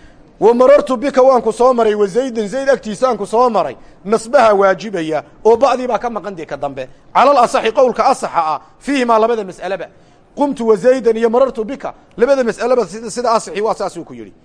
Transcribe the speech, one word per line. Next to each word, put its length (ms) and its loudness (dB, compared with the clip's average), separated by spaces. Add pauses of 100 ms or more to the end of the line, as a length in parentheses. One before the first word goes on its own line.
(400)
"Wa 140 6
marartu 420 4
bika," 260 0
waan 200 4
ku 100 -4
soo 220 2
maray, 220 0
"wa 120 0
Zaydan," 400 -4
Zayd 220 -6
agtiisaan 480 -2
ku 80 -8
soo 240 0
maray. 260 -2 (300)
Nasbaha 480 2
waajibaya, 720 0 (200)
oo 140 4
ba'dii 300 0
baa 100 -2
ka 120 -4
maqan 260 -10
dee 100 -12
ka 100 -12
dambe. 320 -8 (260)
Calal 240 6
asaxi, 360 2
qowlka 320 2
asaxa 340 -2
ah, 220 -2 (180)
fiihimaa 400 0
labada 240 0
mas'alaba. 440 -10 (500)
"Qumtu 300 -4
wa 80 4
Zaydan" 420 2
iyo 120 0
"Marartu 360 0
bika," 280 -10 (220)
labada 280 2
mas'alaba 440 -2
sida, 240 -12
sida 200 -2
asaxi 300 -4
waa 120 -2
saasuu 320 -10
ku 80 -20
yidhi. 200 -18 (120)